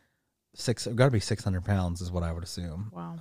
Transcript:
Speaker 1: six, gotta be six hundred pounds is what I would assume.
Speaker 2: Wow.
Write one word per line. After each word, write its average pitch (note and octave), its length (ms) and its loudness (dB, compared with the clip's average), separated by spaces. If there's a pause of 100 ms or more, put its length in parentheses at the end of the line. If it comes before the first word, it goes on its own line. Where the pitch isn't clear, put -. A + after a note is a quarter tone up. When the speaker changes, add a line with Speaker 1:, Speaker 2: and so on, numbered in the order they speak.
(540)
Speaker 1:
six, - 340 -2
gotta B2 240 6
be A2+ 80 4
six - 240 0
hundred F#2 220 0
pounds F2+ 360 2
is F2 100 -6
what F2+ 120 0
I E2+ 80 0
would E2 120 -6
assume. F2 500 -8
Speaker 2:
Wow. E2+ 280 -10